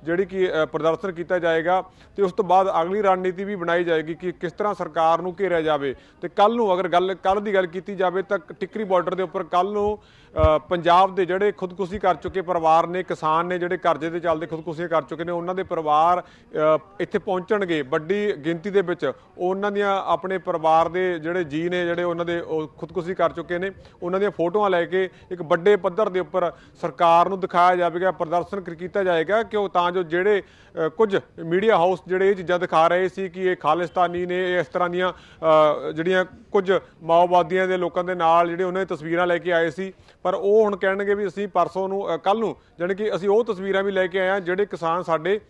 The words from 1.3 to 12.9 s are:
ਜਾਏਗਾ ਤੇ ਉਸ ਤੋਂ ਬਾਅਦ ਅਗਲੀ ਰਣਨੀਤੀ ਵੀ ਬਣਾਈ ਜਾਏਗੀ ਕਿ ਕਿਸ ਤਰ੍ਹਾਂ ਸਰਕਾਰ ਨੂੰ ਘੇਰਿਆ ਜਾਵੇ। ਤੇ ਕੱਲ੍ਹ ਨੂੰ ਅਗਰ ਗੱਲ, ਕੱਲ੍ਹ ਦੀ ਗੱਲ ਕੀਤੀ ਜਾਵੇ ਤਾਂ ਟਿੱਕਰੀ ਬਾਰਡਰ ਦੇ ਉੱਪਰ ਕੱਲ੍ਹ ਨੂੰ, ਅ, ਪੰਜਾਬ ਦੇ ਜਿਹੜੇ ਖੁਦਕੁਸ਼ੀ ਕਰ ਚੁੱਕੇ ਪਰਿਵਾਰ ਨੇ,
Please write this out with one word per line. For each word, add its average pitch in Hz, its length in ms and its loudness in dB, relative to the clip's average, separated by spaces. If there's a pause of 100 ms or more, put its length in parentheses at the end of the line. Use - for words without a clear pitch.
ਜਾਏਗਾ 170 460 2 (320)
ਤੇ 202 60 0
ਉਸ 185 100 0
ਤੋਂ 208 120 -2
ਬਾਅਦ 185 240 4 (140)
ਅਗਲੀ 190 200 -2
ਰਣਨੀਤੀ 185 420 0
ਵੀ 202 120 -6
ਬਣਾਈ 170 280 0
ਜਾਏਗੀ 160 300 -2
ਕਿ 180 180 -8
ਕਿਸ 170 200 -8
ਤਰ੍ਹਾਂ 208 220 -4
ਸਰਕਾਰ 165 480 0
ਨੂੰ 180 180 -6
ਘੇਰਿਆ 175 200 0
ਜਾਵੇ। 143 340 -2 (280)
ਤੇ 180 60 -8
ਕੱਲ੍ਹ 214 280 4
ਨੂੰ 214 180 2
ਅਗਰ 180 140 -2
ਗੱਲ, 180 260 2
ਕੱਲ੍ਹ 196 260 0
ਦੀ 202 140 -4
ਗੱਲ 190 120 4
ਕੀਤੀ 180 280 -10
ਜਾਵੇ 185 280 -2
ਤਾਂ 196 160 -2
ਟਿੱਕਰੀ - 460 -8
ਬਾਰਡਰ 185 300 0
ਦੇ 185 80 -4
ਉੱਪਰ 185 200 -6
ਕੱਲ੍ਹ 180 280 0
ਨੂੰ, 208 280 -2
ਅ, - 600 0
ਪੰਜਾਬ 180 560 4
ਦੇ 185 100 0
ਜਿਹੜੇ 190 280 0
ਖੁਦਕੁਸ਼ੀ 185 460 -8
ਕਰ 185 160 2
ਚੁੱਕੇ 180 280 -8
ਪਰਿਵਾਰ 165 440 2
ਨੇ, 180 160 -6